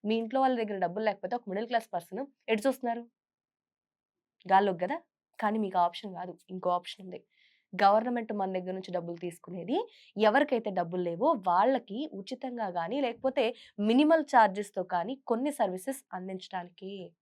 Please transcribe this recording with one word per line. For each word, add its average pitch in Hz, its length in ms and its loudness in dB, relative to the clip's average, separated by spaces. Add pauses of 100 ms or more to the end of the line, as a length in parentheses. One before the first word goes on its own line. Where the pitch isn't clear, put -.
మీ 220 160 2
ఇంట్లో 247 220 0
వాళ్ళ 262 160 2
దగ్గర 208 240 -4
డబ్బులు 190 240 -2
లేకపోతే 196 300 -4
ఒక 240 140 -12
మిడిల్ 220 180 -4
క్లాస్ 226 240 -2
పర్సన్ 190 280 -6 (280)
ఎటు 214 160 2
చూస్తున్నారు? 240 360 -2 (1500)
గాల్లోకి 190 340 4
కదా. 294 140 -4 (440)
కానీ 214 220 0
మీకు 180 220 -2
ఆప్షన్ 185 320 -8
కాదు, 180 160 -10 (200)
ఇంకో 180 240 -2
ఆప్షన్ 175 280 -14
ఉంది. 180 140 -14 (520)
గవర్నమెంట్ 220 680 4
మన 190 160 -2
దగ్గర 185 220 -4
నుంచి 180 180 -10
డబ్బులు 170 300 -4
తీసుకునేది 170 500 -6 (540)
ఎవరికైతే 240 400 2 (100)
డబ్బులు 175 300 -2
లేవో 175 180 0 (220)
వాళ్ళకి 208 500 2 (200)
ఉచితంగా 240 460 -8 (120)
కానీ 175 280 -2
లేకపోతే 254 380 0 (460)
మినిమల్ 302 420 6
ఛార్జెస్‌తో 202 500 4 (120)
కానీ 180 200 -2 (180)
కొన్ని 254 280 0
సర్వీసెస్ 196 420 -2 (160)
అందించడానికి. 185 760 -10 (300)